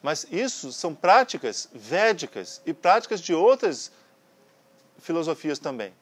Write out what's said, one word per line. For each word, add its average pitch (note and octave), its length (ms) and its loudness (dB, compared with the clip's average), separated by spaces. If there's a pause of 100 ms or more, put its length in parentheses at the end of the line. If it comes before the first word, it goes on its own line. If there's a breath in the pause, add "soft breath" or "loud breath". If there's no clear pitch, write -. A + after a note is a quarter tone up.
Mas D3 300 -4
isso F#3 400 -4
são D#3+ 240 -8
práticas F3+ 760 2
védicas C#3 920 -2
e D#3+ 80 -4
práticas G3 460 2
de F3 140 -4
outras F#3+ 580 2 (1080 soft breath)
filosofias D#3 600 -4
também A2+ 420 -8